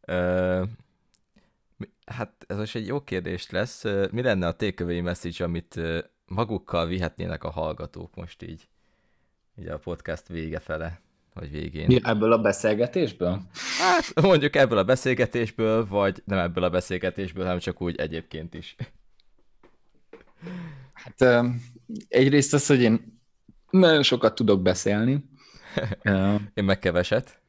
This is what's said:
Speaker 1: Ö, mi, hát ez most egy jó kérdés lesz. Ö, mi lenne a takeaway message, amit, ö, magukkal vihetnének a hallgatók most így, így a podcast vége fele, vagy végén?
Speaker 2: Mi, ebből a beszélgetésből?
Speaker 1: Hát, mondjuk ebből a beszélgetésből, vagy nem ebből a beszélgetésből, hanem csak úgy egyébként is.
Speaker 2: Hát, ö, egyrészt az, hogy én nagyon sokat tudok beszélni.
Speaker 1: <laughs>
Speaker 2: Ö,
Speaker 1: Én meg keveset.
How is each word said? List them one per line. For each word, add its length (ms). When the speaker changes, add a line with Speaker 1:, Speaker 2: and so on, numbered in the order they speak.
Speaker 1:
Ö, 600
mi, 120
hát 260
ez 100
most 180
egy 120
jó 160
kérdés 460
lesz. 340
Ö, 280
mi 100
lenne 260
a 80
takeaway 460
message, 420
amit, 340
ö, 220
magukkal 640
vihetnének 560
a 60
hallgatók 640
most 280
így, 240
így 80
a 100
podcast 500
vége 320
fele, 420
vagy 180
végén? 360
Speaker 2:
Mi, 160
ebből 280
a 100
beszélgetésből? 1000
Speaker 1:
Hát, 420
mondjuk 340
ebből 220
a 60
beszélgetésből, 1040
vagy 380
nem 140
ebből 240
a 60
beszélgetésből, 720
hanem 160
csak 220
úgy 140
egyébként 580
is. 220
Speaker 2:
Hát, 280
ö, 260
egyrészt 460
az, 140
hogy 140
én 380
nagyon 340
sokat 320
tudok 260
beszélni. 680
Speaker 1:
<laughs> 260
Speaker 2:
Ö, 340
Speaker 1:
Én 100
meg 160
keveset. 680